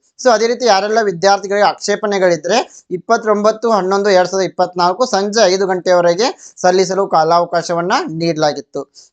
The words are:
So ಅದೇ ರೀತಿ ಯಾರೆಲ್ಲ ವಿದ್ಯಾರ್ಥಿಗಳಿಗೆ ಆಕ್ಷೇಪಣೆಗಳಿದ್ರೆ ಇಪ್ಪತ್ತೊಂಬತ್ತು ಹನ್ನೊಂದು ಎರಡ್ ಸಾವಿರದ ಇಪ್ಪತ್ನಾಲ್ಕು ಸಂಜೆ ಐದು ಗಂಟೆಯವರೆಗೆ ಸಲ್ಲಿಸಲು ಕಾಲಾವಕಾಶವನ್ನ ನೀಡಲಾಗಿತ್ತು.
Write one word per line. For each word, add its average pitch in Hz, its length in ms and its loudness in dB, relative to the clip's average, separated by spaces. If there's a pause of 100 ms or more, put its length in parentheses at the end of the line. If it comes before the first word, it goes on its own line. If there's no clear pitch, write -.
(240)
So 254 100 2
ಅದೇ 220 140 2
ರೀತಿ 240 180 -2
ಯಾರೆಲ್ಲ 208 360 2
ವಿದ್ಯಾರ್ಥಿಗಳಿಗೆ 196 640 0
ಆಕ್ಷೇಪಣೆಗಳಿದ್ರೆ 196 1300 -2
ಇಪ್ಪತ್ತೊಂಬತ್ತು 208 800 0
ಹನ್ನೊಂದು 196 380 0
ಎರಡ್ 180 180 4
ಸಾವಿರದ 190 180 -2
ಇಪ್ಪತ್ನಾಲ್ಕು 180 600 -2
ಸಂಜೆ 208 400 0
ಐದು 185 220 0
ಗಂಟೆಯವರೆಗೆ 180 880 0
ಸಲ್ಲಿಸಲು 185 520 0
ಕಾಲಾವಕಾಶವನ್ನ 170 840 0 (180)
ನೀಡಲಾಗಿತ್ತು. 156 840 -4 (200)